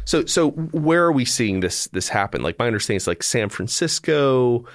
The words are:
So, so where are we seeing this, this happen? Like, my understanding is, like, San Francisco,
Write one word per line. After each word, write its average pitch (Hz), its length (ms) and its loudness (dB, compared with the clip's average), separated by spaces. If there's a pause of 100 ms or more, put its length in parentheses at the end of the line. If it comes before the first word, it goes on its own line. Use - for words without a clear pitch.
So, 160 220 0
so 160 240 2
where 160 540 0
are 170 80 4
we 135 120 2
seeing 101 360 0
this, - 280 -2
this - 200 -4
happen? 98 340 -2
Like, 82 160 -4
my 117 80 0
understanding 107 320 0
is, - 80 -6
like, 87 160 -2
San 107 260 0
Francisco, 127 1300 0